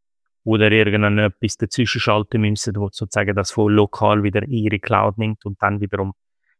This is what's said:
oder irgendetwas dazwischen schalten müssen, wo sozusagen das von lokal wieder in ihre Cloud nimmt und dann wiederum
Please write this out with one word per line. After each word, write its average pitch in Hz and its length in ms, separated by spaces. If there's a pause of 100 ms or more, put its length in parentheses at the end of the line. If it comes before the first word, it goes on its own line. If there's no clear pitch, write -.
(440)
oder 107 280
irgendetwas 104 840
dazwischen 113 440
schalten 107 400
müssen, 104 360
wo 101 140
sozusagen 101 440
das 98 160
von 104 200
lokal 104 520
wieder 101 200
in 135 80
ihre 107 280
Cloud 104 380
nimmt 110 280
und 101 160
dann 101 200
wiederum 98 320 (460)